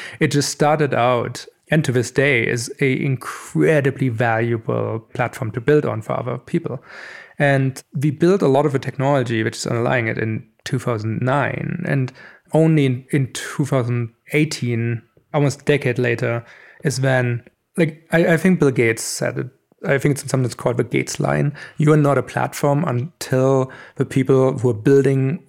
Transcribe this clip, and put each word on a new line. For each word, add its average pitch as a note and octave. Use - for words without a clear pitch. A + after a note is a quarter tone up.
it D#3
just C#3+
started D3
out, A#2+
and D#3
to B2
this A#2+
day C3+
is A#2+
a C3+
incredibly C#3+
valuable A2+
platform A#2
to B2+
build D3
on A2+
for B2+
other B2+
people. C#3+
And C3+
we D3+
built F3
a F3
lot C3+
of D3
the C3+
technology B2+
which A#2
is -
underlying A#2+
it -
in A2
two C3
thousand A2+
nine. -
And C3+
only D#3
in, B2+
in C3+
two -
thousand A#2+
eighteen, A#2+
almost C#3+
a -
decade C3+
later, A#2+
is C3
when, B2+
like, D#3
I, E3+
I E3
think F#3
Bill C#3+
Gates A#2
said -
it. C3
I C#3+
think C#3
it's -
something C3
that's A#2+
called B2
the -
Gates C3
line. C#3+
You D3+
are D#3
not C#3+
a B2
platform C#3
until C3
the C3+
people C3
who A#2+
are A2+
building C3+